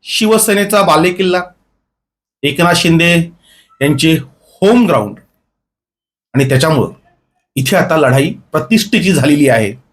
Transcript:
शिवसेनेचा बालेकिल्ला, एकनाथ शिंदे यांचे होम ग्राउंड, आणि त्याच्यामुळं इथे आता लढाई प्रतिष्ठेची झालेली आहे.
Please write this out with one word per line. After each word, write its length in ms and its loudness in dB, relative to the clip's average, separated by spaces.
शिवसेनेचा 760 0
बालेकिल्ला, 640 0
एकनाथ 320 0
शिंदे 560 0
यांचे 360 0
होम 480 0
ग्राउंड, 320 -2
आणि 160 0
त्याच्यामुळं 420 0
इथे 200 -2
आता 220 0
लढाई 360 0
प्रतिष्ठेची 640 -2
झालेली 340 2
आहे. 260 0